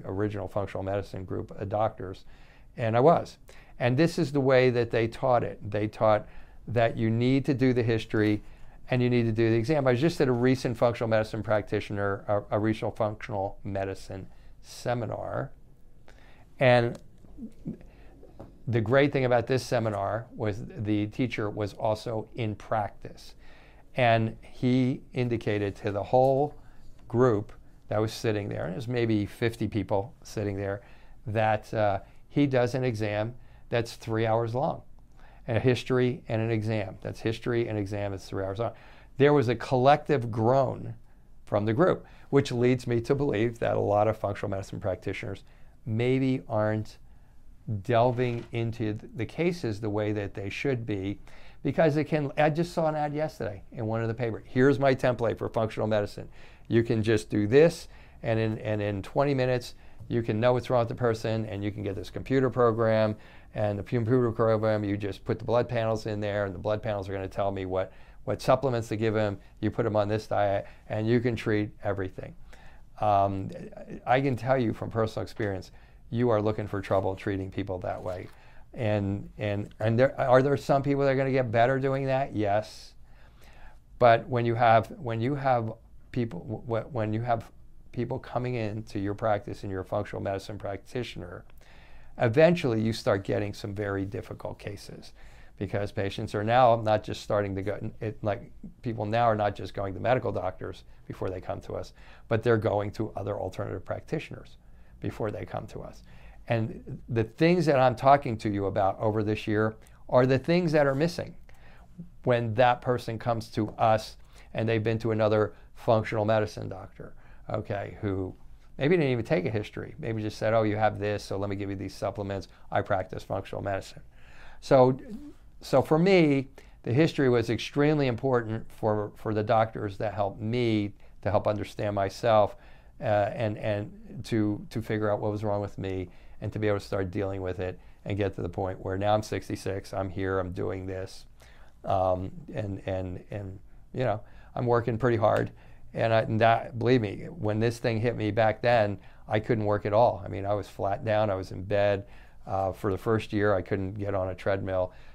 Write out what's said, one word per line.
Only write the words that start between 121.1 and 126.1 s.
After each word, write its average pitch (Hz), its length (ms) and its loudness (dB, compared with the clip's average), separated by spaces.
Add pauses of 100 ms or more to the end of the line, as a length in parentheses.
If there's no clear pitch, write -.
so 101 120 -6
let 101 140 -4
me 98 60 -4
give 98 140 -6
you 101 60 -6
these 101 180 -8
supplements. 98 540 -4 (220)
I 123 100 0
practice 95 420 -2
functional 101 400 -6
medicine." 98 400 -6 (580)
So, 131 380 6 (640)
so 131 220 2
for 156 160 4
me, 160 500 6 (360)